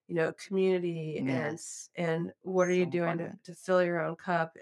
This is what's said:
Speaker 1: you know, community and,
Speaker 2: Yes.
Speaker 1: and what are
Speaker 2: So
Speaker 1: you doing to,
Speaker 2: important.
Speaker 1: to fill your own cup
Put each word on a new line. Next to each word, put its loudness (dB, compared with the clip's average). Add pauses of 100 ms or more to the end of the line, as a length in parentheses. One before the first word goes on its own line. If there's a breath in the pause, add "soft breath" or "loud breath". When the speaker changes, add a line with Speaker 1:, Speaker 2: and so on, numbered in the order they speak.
Speaker 1:
you -6
know, 2
community 0
and, -2
Speaker 2:
Yes. -14
Speaker 1:
and 0 (100)
what 2
are 2
Speaker 2:
So 4
Speaker 1:
you 4
doing 0
to, -4
Speaker 2:
important. -12
Speaker 1:
to -16
fill 2
your 0
own -4
cup -2